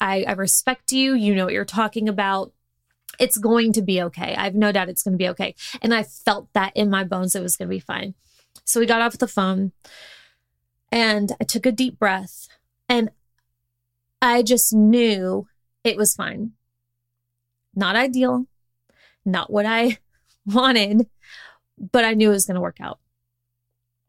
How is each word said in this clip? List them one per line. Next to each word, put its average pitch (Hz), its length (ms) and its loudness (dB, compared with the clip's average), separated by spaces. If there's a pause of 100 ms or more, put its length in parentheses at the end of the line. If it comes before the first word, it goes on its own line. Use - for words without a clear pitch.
I, 196 220 0
I - 100 -2
respect 196 580 -2
you. 269 240 2
You 208 180 2
know 190 120 2
what 180 80 -4
you're 202 120 -4
talking 220 440 -2
about. 196 440 -4 (640)
It's 254 180 2
going 226 360 2
to 226 80 2
be 180 220 0
okay. 175 320 -6
I 190 100 -2
have 196 100 -6
no 208 160 2
doubt 185 180 -2
it's 180 140 -6
gonna 185 140 -2
be 180 120 -2
okay." 185 240 -8 (280)
And 226 120 0
I 220 100 0
felt - 500 -4
that 196 220 0
in 208 140 2
my 190 140 0
bones, 185 320 -4
it 185 80 -6
was 175 120 -4
gonna 180 140 -8
be 185 100 -6
fine. - 360 -10 (500)
So - 140 0
we 233 60 4
got 233 160 2
off 233 160 -2
the 247 100 0
phone 190 460 -2 (1160)
and 214 480 0
I - 40 -4
took - 220 -4
a 262 60 4
deep 247 280 -4
breath 190 480 -4 (420)
and 233 220 2 (1120)
I 240 220 4
just 233 300 2
knew 214 720 2 (360)
it 226 140 -2
was 208 180 0
fine. 208 380 -8 (1200)
Not 196 200 0
ideal, 254 520 0 (800)
not 185 260 -2
what 208 140 2
I 226 340 0 (240)
<laughs> - 220 -20
wanted, 220 640 4 (680)
but 226 280 0
I 226 80 0
knew 214 160 4
it 208 40 4
was 196 120 0
gonna 180 160 -4
work 175 200 -8
out. - 180 -12 (1080)